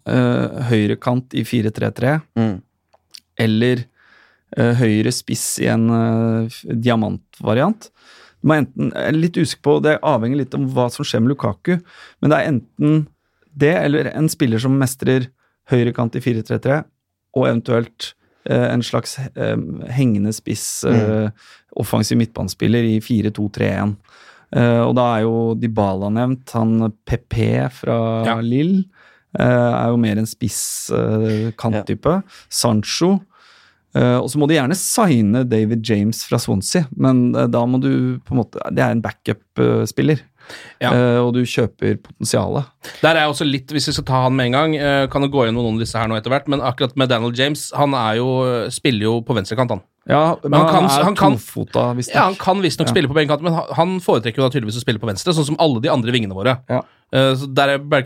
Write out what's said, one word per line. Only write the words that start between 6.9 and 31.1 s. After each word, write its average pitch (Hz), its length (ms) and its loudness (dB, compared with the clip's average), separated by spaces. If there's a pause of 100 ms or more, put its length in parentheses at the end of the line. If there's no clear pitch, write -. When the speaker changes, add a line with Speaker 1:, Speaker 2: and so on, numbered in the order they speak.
Speaker 1:
Du - 80 0
må 156 80 4
enten, - 360 -2
jeg - 140 -4
er 117 60 0
litt 170 200 0
usikker 170 300 -2
på, 147 180 2
det 147 200 2
avhenger 127 360 0
litt 131 160 -4
om 139 160 -2
hva 123 220 0
som - 140 -8
skjer - 160 -2
med 131 140 2
Lukaku, 170 460 -2 (400)
men 139 80 2
det 151 100 4
er 156 120 -2
enten 147 560 0 (500)
det, 143 160 4 (100)
eller 143 300 0
en 156 160 0
spiller 113 300 0
som 131 180 2
mestrer 131 500 0 (440)
høyre 120 220 2
kant 117 220 -2
i 127 40 -4
fire 113 240 -2
tre 117 160 -4
tre, 139 240 0 (520)
og 127 120 2
eventuelt, 117 640 -2 (320)
eh, 123 280 0
en 120 80 0
slags, - 360 -4 (180)
eh, 110 200 -2 (340)
hengende 110 440 0
spiss, - 520 -8
Speaker 2:
Mm. 120 80 2 (320)
Speaker 1:
eh, 107 40 -2 (460)
offensiv 110 420 0
midtbanespiller 113 640 0
i 110 160 2
fire 107 320 0
to 104 180 -4
tre 104 220 -2
en. 101 260 -2 (560)
Eh, 120 320 4
og 123 100 2
da 120 220 2
er 107 60 0
jo 113 320 0
Dybala 104 540 -2
nevnt, 127 440 -2
han 113 400 2 (120)
P 120 120 -2
P 117 520 0
fra 113 560 -2
Speaker 3:
Ja. 113 140 0
Speaker 1:
Lille, 156 460 0 (520)
eh, - 60 2
er 120 460 2
jo 120 80 2
mer 110 200 2
en 110 80 0
spiss, - 640 -6
eh, 110 600 0